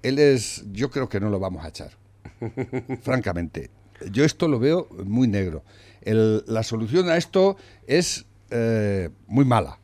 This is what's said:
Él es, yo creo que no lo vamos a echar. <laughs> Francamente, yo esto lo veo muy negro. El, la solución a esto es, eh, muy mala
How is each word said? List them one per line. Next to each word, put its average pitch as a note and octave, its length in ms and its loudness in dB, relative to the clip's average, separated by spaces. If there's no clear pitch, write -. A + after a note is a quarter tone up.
Él C3 160 -2
es, C#3 540 2
yo A#2+ 180 -4
creo C3+ 180 -4
que G2+ 120 -2
no G#2 100 0
lo G2+ 80 0
vamos F#2 260 -6
a D#2+ 40 -12
echar. - 220 -16
<laughs> B2+ 640 -8
Francamente, F2 680 -4
yo A#2+ 140 2
esto D#3+ 240 0
lo C3+ 100 0
veo D3+ 300 0
muy A#2 240 2
negro. F#2 360 -2
El, A2 440 2
la A2+ 160 -2
solución A#2 460 0
a E3 80 4
esto F#3+ 400 2
es, D#3+ 400 0
eh, G#2+ 600 0
muy C#3 180 2
mala A#2+ 400 2